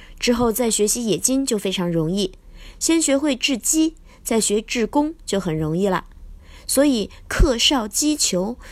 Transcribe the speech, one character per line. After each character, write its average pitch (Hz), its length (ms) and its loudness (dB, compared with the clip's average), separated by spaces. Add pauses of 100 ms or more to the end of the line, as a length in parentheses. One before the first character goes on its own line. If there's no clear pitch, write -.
(180)
之 - 160 2
后 233 160 2
再 226 220 0
学 208 160 2
习 240 180 -2
冶 180 120 2
金 269 280 0
就 233 120 0
非 190 160 -4
常 175 180 -2
容 165 180 0
易。 190 220 -2 (480)
先 330 220 2
学 277 160 2
会 277 180 0
制 254 220 -2
机， 311 380 0 (280)
再 226 160 0
学 208 220 0
制 220 260 -2
弓 294 260 0 (120)
就 196 140 -2
很 175 180 -2
容 156 200 -2
易 202 100 0
了。 185 180 -2 (600)
所 - 180 2
以 254 280 0 (160)
克 254 300 4
少 240 300 2
击 294 280 0
球 202 420 -2 (140)